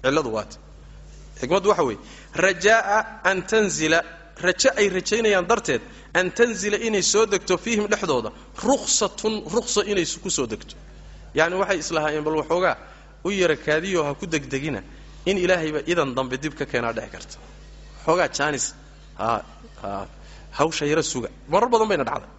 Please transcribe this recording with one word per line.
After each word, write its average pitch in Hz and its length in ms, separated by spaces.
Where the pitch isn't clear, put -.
Cilladu 135 280
waa 107 140
ta. - 120
Xikmaddu 180 280
waxa 175 140
weeye, 110 160
rajaa'a 196 920
an 185 200
tanzila, 165 580
rajo 185 360
ay 208 120
rajaynayaan 190 580
darteed, 156 340
an 180 180
tanzila, 208 460
inay 214 240
soo 220 240
degto, 185 320
fiihim, 214 300
dhexdooda, 147 440
rukhsatun, 214 880
rukhsa 208 320
inay 196 220
ku 190 60
soo 139 180
degto. - 280
Yacni, 165 260
waxay 190 200
islahaayeen, 151 440
bal 156 160
waxoogaa 170 380
u 190 60
yara 175 240
kaadiyo 160 500
ha 143 80
ku 196 140
degdegina, 139 540
in 196 120
Ilaahayba 170 500
idan 156 280
dambe 131 220
dib 151 180
ka 143 100
keenaa 117 280
dhici 110 180
karta. - 260
Xoogaa 160 240
jaanis, 143 440
ha, 110 240
ha, 98 260
hawsha 151 280
yara 151 180
suga. 117 260
Marar 208 200
badan 220 180
bayna 170 160
dhacday. 143 360